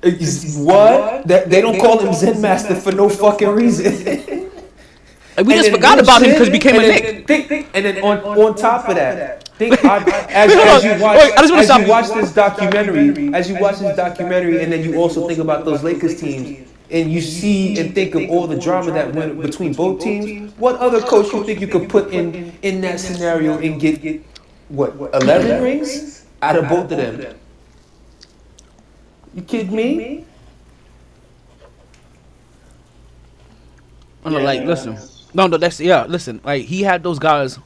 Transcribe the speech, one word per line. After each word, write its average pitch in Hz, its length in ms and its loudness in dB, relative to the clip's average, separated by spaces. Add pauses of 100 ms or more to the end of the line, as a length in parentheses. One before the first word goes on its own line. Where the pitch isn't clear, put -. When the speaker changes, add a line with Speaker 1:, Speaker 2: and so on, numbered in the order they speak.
Speaker 1:
is 156 540 -4
what? 214 720 4
That, 180 220 2
they 185 100 4
don't 226 180 0
call 226 200 4
him 190 160 -2
Zen 202 260 -2
master 196 340 -2
for - 180 -6
no 202 180 2
fucking 202 400 0
reason. 233 1000 -2
<laughs> 349 80 -20 (760)
Speaker 2:
Like, 196 100 0
we 262 80 4
Speaker 1:
And 214 60 4
Speaker 2:
just 214 100 4
Speaker 1:
then - 80 0
Speaker 2:
forgot 269 160 6
Speaker 1:
real 277 100 6
Speaker 2:
about 247 180 8
him 247 80 8
Speaker 1:
shit, 302 80 4
Speaker 2:
'cause 240 100 6
he - 40 0
became 269 220 4
Speaker 1:
and 233 100 6
Speaker 2:
a 220 40 6
Speaker 1:
then 214 140 2 (120)
Speaker 2:
Knick. - 120 -16
Speaker 1:
think, 294 220 0
think, 294 240 -6
and 196 120 -2
then 196 200 -4
on, 208 140 0
on 208 380 2
top 233 320 0
of 185 80 -2
that, 139 600 -6
think, 233 280 2
I, 285 140 6
Speaker 2:
<laughs> - 300 -2
Speaker 1:
as, 208 240 6
as 349 320 8
you 180 180 0
watch, 214 160 6
Speaker 2:
Wait, 285 140 8
I 262 80 4
just 311 100 6
wanna 330 100 4
Speaker 1:
as 220 60 6
Speaker 2:
stop 254 120 6
Speaker 1:
you 196 80 2
Speaker 2:
you. 202 40 2
Speaker 1:
watch 226 180 4
this 208 260 -4
documentary, 185 1000 0
as 180 160 -2
you 190 100 -6
watch 202 200 0
this 196 180 -4
documentary, 175 680 -2
and 160 80 -6
then 160 120 -4
you 165 140 -4
also 165 300 -2
think 165 120 -6
about 156 260 -4
those 143 180 -4
Lakers 160 380 -4
teams, 135 480 -10 (220)
and 160 200 -2
you 165 120 -4
see 190 560 -4
and 165 160 -6
think 185 220 -4
of 143 120 -4
all 170 200 -2
the 147 100 -6
drama 170 320 -4
that 143 240 -6
went 156 260 -8
between 147 320 -8
both 185 300 -4
teams, 208 560 -8
what 247 180 -2
other 240 240 -2
coach 208 320 0
you 208 120 -6
think - 160 -8
you 190 80 -8
could 165 200 -4
put 196 240 -2
in, 170 400 -8 (100)
in 190 180 -6
that 180 200 -6
scenario 170 600 -4
and 156 200 -6
get, 156 400 -4 (480)
what, 139 260 -6 (200)
eleven 185 480 0
rings - 640 -8 (160)
out 151 140 0
of 147 120 -2
both 175 220 -2
of 151 80 -6
them? 120 380 -10 (2000)
You 180 80 -16
kidding 214 340 -8
me? 262 480 -6 (4000)
Speaker 2:
I'm 156 100 -6
like, 139 260 -2
Speaker 3:
Yeah. - 60 -8
Speaker 2:
listen. 117 320 -6 (340)
No, 190 140 2
no, 170 100 -2
that's, 165 240 -4
yeah, 156 260 2
listen. 139 380 -10
Like, 139 200 -4
he 180 180 -6
had 180 200 -2
those 170 160 -6
guys 143 480 -2